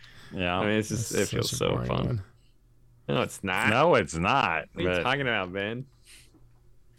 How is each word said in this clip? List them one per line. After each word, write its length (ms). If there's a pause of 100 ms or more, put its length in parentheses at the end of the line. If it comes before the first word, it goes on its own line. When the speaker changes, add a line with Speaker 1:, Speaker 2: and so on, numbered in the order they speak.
(320)
Speaker 1:
Yeah. 260
Speaker 2:
I 80
mean, 120
it's 120
just, 200
Speaker 3:
That's 220
Speaker 2:
it 40
feels 140
Speaker 3:
such 40
a 20
Speaker 2:
so 140
Speaker 3:
boring 180
Speaker 2:
fun. 180
Speaker 3:
one. 160 (840)
Speaker 2:
No, 140
it's 200
not. 280
Speaker 1:
No, 240
it's 200
not, 600
Speaker 2:
What 100
are 60
you 60
Speaker 1:
but 60
Speaker 2:
talking 200
about, 280
man? 360 (1120)